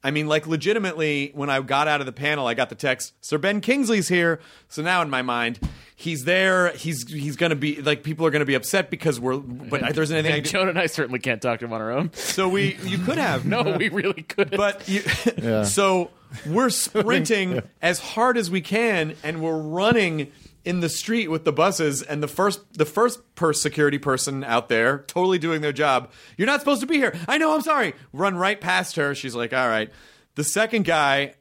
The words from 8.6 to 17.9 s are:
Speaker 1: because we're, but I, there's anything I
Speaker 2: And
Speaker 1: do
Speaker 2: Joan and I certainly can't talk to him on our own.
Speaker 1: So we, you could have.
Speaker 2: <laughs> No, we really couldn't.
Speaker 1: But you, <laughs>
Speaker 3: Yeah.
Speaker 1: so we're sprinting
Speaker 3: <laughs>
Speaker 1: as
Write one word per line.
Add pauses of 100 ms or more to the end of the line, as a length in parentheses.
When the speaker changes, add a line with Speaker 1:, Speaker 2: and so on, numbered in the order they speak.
Speaker 1:
because
we're,
but
I,
there's
anything
I
Speaker 2:
And
Speaker 1:
do
Speaker 2:
Joan
and
I
certainly
can't
talk
to
him
on
our
own.
Speaker 1:
So
we,
you
could
have.
Speaker 2:
<laughs>
No,
we
really
couldn't.
Speaker 1:
But
you, (200)
<laughs>
Speaker 3:
Yeah.
Speaker 1:
so (360)
we're
sprinting (120)
Speaker 3:
<laughs>
Speaker 1:
as